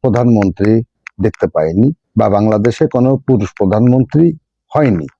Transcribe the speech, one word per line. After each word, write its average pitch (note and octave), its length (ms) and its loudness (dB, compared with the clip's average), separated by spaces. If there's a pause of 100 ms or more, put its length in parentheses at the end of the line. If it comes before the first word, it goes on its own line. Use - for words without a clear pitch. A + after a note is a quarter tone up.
প্রধানমন্ত্রী A2+ 800 0 (380)
দেখতে - 260 -2
পায়নি, E2+ 440 0 (260)
বা A2 120 2
বাংলাদেশে G#2+ 580 0
কোনো B2+ 300 0
পুরুষ A2+ 400 -2
প্রধানমন্ত্রী B2 760 0 (420)
হয়নি। G2+ 320 0 (120)